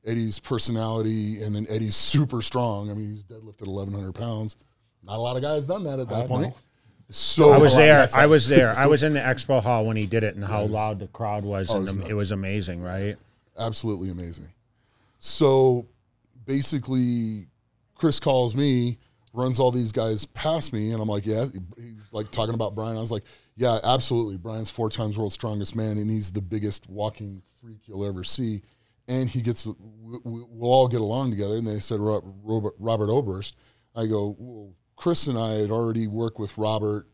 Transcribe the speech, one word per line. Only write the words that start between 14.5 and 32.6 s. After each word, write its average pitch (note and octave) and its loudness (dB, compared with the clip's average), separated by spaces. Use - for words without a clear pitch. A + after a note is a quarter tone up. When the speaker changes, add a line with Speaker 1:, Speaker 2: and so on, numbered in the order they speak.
Speaker 1:
So C3 4
basically, B2 -2
Chris D3+ 2
calls B2+ 2
me, B2+ 2
runs B2+ -2
all B2+ 6
these A#2+ -2
guys A2+ -2
past - -2
me, G#2+ -2
and A2 -4
I'm G#2+ -4
like, G2+ -4
"Yeah." A2 -2
He's, A#2 -20
like, G#2+ -8
talking A2 -2
about G#2+ -4
Brian. A2 -6
I - -6
was A2+ -6
like, G#2 -6
"Yeah, A#2 2
absolutely. A#2 0
Brian's A2 -8
four A2+ -2
times G#2+ -4
world's G#2 -4
strongest G#2+ -6
man, A2 -2
and G#2 -2
he's G#2 -2
the G2+ -6
biggest G#2 -6
walking G#2 -8
freak A2+ -20
you'll G2+ -6
ever F#2 -6
see. A2 -4
And B2+ -2
he A#2+ -4
gets, A2+ -4
we, A2 -16
we, A#2 -10
we'll A#2+ -2
all C3 6
get A#2+ 0
along A#2+ -2
together." G2+ -2
And A#2 -4
they G#2 -4
said, G#2 -4
"Ro-, G#2 0
Robert, G#2+ -2